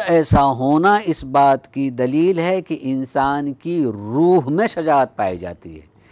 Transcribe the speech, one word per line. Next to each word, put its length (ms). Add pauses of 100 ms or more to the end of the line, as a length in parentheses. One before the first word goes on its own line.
ایسا 380
ہونا 600
اس 200
بات 500
کی 160
دلیل 480
ہے 240
کہ 180
انسان 720
کی 320
روح 640
میں 180
شجاعت 500
پائی 220
جاتی 380
ہے، 160 (200)